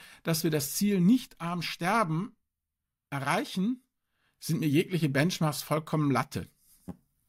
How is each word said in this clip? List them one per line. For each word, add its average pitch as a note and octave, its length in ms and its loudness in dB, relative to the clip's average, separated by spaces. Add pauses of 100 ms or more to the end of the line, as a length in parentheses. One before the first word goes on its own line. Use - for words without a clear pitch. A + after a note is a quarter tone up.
(220)
dass E3 200 -2
wir E3+ 80 2
das D3 240 -2
Ziel G3+ 260 2
nicht A3 380 4
arm E3+ 220 -6
sterben F3 760 -2 (760)
erreichen, F#3 720 -2 (580)
sind - 200 -2
mir D#3 80 0
jegliche D#3 420 2
Benchmarks D#3+ 520 0
vollkommen D3+ 480 0
Latte. A#2+ 380 -2 (800)